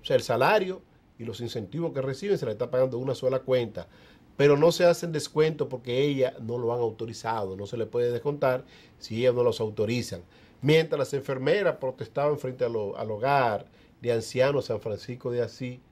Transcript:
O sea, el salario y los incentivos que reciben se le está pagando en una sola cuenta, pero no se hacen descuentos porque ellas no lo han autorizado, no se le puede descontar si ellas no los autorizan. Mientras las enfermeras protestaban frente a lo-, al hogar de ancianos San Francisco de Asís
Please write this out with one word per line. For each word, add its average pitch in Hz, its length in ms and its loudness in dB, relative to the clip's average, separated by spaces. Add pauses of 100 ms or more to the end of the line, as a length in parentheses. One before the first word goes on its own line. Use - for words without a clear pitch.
O - 60 -20
sea, 139 100 2
el 120 60 4
salario 185 580 0 (380)
y 120 60 -10
los 110 180 -10
incentivos 127 500 -6
que 135 80 -4
reciben 151 380 -2
se 143 80 -4
le 110 60 -2
está 120 180 -4
pagando 127 260 2
en 123 60 -4
una 131 120 -2
sola 131 260 0
cuenta, 120 460 -2 (520)
pero 143 180 8
no 160 160 6
se 180 140 4
hacen 170 260 2
descuentos 156 560 0
porque 120 380 -4
ellas 139 340 0
no 117 160 -6
lo 117 160 -2
han 120 80 -2
autorizado, 113 760 -4
no 101 120 -10
se 120 100 -10
le 120 80 -2
puede 120 260 0
descontar 131 540 0 (340)
si 110 200 -8
ellas 123 160 4
no 123 80 2
los 120 180 2
autorizan. 110 600 -2 (400)
Mientras 156 360 4
las 131 140 -2
enfermeras 143 640 0
protestaban 143 600 -2
frente 127 260 -4
a 117 60 0
lo-, 104 260 -4
al 110 140 -6
hogar 117 560 2 (340)
de 120 120 -2
ancianos 127 540 2
San 110 140 -4
Francisco 120 500 -8
de 120 120 -2
Asís 123 380 -8 (120)